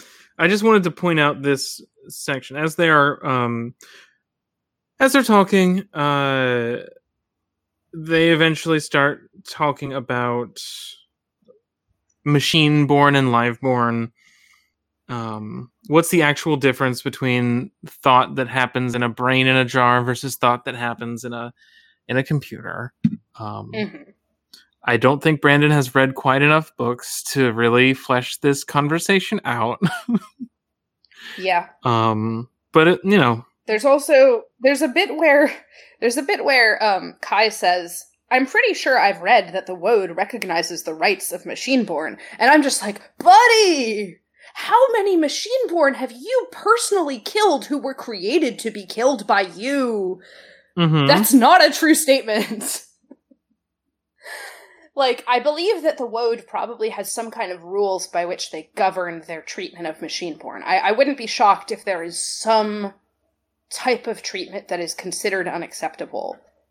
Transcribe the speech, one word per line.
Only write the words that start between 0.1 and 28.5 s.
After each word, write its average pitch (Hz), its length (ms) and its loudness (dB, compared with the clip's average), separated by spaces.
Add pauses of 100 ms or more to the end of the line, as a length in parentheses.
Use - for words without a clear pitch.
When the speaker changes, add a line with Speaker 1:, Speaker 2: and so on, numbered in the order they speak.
Speaker 1:
I 160 80 0
just 202 160 2
wanted 214 220 4
to 170 80 -2
point 170 260 -2
out 147 240 0
this 139 380 -2 (260)
section. - 500 -10
As 151 200 -4
they 170 120 2
are, 147 380 2
um, 120 480 -2 (1300)
as 269 120 4
they're 269 120 4
talking, 190 560 4 (120)
uh, 135 920 -2 (1080)
they 165 380 2
eventually 160 480 2
start 147 500 -2 (160)
talking 143 480 -4
about 120 680 -6 (1600)
Machine-born 147 920 2
and 131 160 2
Live-born. 117 800 0 (960)
Um, 113 640 -10 (180)
what's 165 220 2
the 170 120 4
actual 147 340 0
difference 127 460 -2
between 123 680 -2 (160)
thought 131 500 2
that 131 120 -4
happens 123 460 -2
in 123 80 -2
a 120 60 0
brain 127 380 0
in 131 100 2
a 131 80 2
jar 123 380 2
versus 123 340 -4
thought 123 280 0
that 127 100 -8
happens 117 500 -8
in 120 80 -10
a, 120 200 -12 (560)
in 123 80 -2
a 135 60 2
computer? 123 720 -6 (460)
Um, 107 360 -12
Speaker 2:
Mm-hmm. 214 280 -8 (840)
Speaker 1:
I 120 120 2
don't 131 260 2
think 156 180 2
Brandon 147 300 4
has 139 240 0
read 135 220 2
quite 135 260 2
enough 156 340 2
books - 460 -6 (120)
to 131 180 2
really 120 420 4
flesh 127 440 -4
this 143 260 0